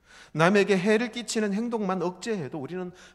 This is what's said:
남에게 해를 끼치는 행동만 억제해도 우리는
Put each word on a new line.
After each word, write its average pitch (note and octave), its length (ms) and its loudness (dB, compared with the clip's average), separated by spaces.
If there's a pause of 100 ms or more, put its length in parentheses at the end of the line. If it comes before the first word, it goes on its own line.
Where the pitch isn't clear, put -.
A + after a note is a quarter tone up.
(340)
남에게 F#3+ 440 4
해를 A3 340 2
끼치는 G#3+ 420 -2
행동만 G#3 480 -2
억제해도 F3+ 560 -6
우리는 F3 340 -8 (240)